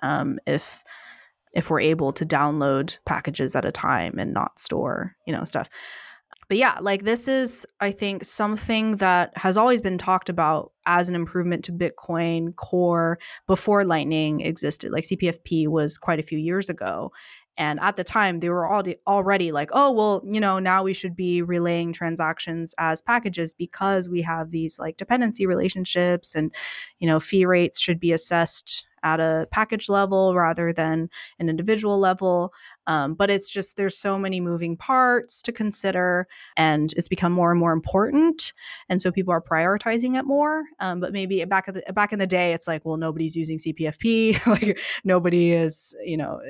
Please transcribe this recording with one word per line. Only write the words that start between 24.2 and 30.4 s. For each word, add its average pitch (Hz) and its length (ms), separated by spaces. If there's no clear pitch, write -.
have 165 300
these, 160 260
like, 160 200
dependency 220 500
relationships 180 880
and, 156 180
you 170 80
know, 160 120
fee 185 260
rates 180 340
should 170 200
be 170 120
assessed - 720
at 160 160
a 160 320
package 214 360
level 190 460
rather 170 400